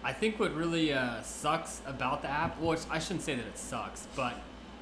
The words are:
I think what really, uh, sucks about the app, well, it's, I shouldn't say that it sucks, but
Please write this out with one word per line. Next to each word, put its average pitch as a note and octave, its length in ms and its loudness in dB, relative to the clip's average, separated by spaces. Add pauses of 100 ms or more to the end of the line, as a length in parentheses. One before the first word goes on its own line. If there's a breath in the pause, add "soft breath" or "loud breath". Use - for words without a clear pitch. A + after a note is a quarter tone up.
I A#2+ 80 0
think G#3+ 280 2
what F3+ 140 4
really, E3 380 4
uh, B2 300 2
sucks - 640 0
about C3+ 380 0
the D3 40 -4
app, D#3 320 0
well, D#3+ 140 4
it's, D#3+ 160 -2
I D#3 100 2
shouldn't D#3+ 220 -2
say D3 140 0
that A#2 100 -2
it G2 120 -8
sucks, - 580 -6
but B2 180 0 (480)